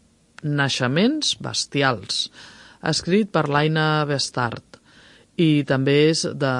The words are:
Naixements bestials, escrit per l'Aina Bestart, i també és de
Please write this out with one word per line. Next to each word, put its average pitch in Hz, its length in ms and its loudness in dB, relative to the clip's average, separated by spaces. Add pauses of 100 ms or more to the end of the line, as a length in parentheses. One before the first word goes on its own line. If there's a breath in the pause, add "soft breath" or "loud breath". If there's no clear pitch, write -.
(400)
Naixements 147 960 0
bestials, - 920 -4 (480 loud breath)
escrit 190 500 0
per 160 160 0
l'Aina 151 600 0
Bestart, 127 760 -4 (600 soft breath)
i 151 260 4
també 139 300 2 (120)
és 160 200 2
de 135 340 -2